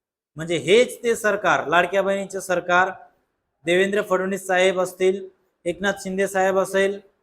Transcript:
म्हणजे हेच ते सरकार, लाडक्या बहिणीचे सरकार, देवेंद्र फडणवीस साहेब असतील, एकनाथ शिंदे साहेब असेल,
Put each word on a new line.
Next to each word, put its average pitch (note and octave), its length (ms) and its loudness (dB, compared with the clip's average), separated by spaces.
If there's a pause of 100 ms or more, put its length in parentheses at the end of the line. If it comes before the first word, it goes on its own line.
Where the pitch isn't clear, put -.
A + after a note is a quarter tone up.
(360)
म्हणजे E3 200 -4
हेच G3+ 460 2
ते A#3 140 0
सरकार, E3+ 500 0
लाडक्या F3 360 2
बहिणीचे G3 380 -4
सरकार, F3+ 500 0 (720)
देवेंद्र G3 380 2
फडणवीस F#3+ 440 -4
साहेब F#3 340 2
असतील, F#3 480 -2 (360)
एकनाथ F3 340 -4
शिंदे F#3+ 280 -4
साहेब F#3+ 320 0
असेल, G3 420 0 (220)